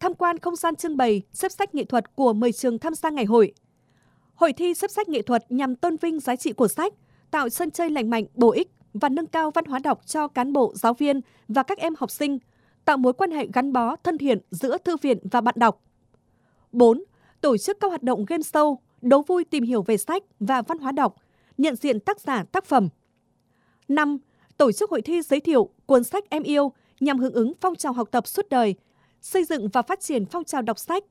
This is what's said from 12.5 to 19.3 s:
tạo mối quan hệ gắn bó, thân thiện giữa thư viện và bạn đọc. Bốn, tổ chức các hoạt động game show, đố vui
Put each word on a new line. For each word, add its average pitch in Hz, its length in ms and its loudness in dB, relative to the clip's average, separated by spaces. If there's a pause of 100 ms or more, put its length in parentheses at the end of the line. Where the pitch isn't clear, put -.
tạo 294 120 4
mối 254 160 4
quan 359 180 -2
hệ 302 220 -4
gắn 269 200 0
bó, 247 240 0
thân - 220 -2
thiện 262 200 2 (120)
giữa 262 280 -2
thư 349 180 -2
viện 269 220 0 (120)
và 240 100 2
bạn 233 180 0
đọc. 226 240 0 (920)
Bốn, 240 320 6 (360)
tổ 269 160 4
chức 392 240 -4
các 403 80 0
hoạt 330 140 -6
động 240 220 -2
game 320 180 -4
show, 302 340 2 (260)
đố 269 200 6
vui 349 220 0